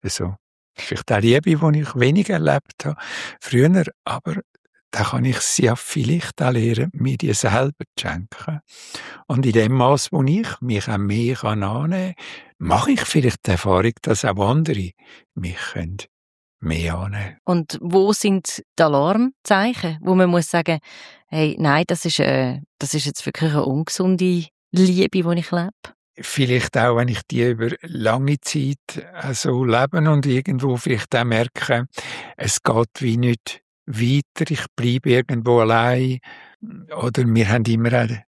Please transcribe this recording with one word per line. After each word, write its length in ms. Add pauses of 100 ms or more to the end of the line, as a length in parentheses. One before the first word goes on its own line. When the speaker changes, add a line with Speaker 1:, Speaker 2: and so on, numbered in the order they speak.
Speaker 1:
Also, 320 (400)
vielleicht 360
auch 100
Liebe, 360
die 240
ich 180
weniger 360
erlebt 500
habe 120 (440)
früher, 440 (200)
aber 320 (540)
da 140
kann 200
ich 160
sie 240
ja 120
vielleicht 640
auch 120
lernen, 420
mir 240
die 160
selber 500 (120)
zu 100
schenken. 540 (680)
Und 180
in 80
dem 200
Maß, 400
wo 100
ich 260 (120)
mich 280
auch 100
mehr 380
kann 260
annehmen 520
kann, 100 (340)
mache 340
ich 100
vielleicht 440
die 60
Erfahrung, 400 (100)
dass 220
auch 140
andere 520 (440)
mich 240 (140)
können 260 (640)
mehr 360
annehmen. 480
Speaker 2:
Und 360
wo 320
sind 500 (160)
die 40
Alarmzeichen, 1160
wo 140
man 160
muss 200
sagen, 280 (480)
hey, 320
nein, 280
das 180
ist, 160
äh, 400 (180)
das 160
ist 120
jetzt 200
wirklich 260
eine 120
ungesunde 840 (260)
Liebe, 500
die 160
ich 120
lebe? 220 (480)
Speaker 1:
Vielleicht 560
auch, 200
wenn 100
ich 240
die 120
über 280 (120)
lange 580
Zeit, 380 (180)
äh, 380
so 300
lebe 340
und 280
irgendwo 500
vielleicht 380
auch 80
merke, 640 (500)
es 240
geht 280 (100)
wie 200
nicht 420 (260)
weiter, 640
ich 140 (100)
bleibe 360
irgendwo 500
allein. 580 (840)
Oder 240
wir 240
haben 180
immer 260
einen 420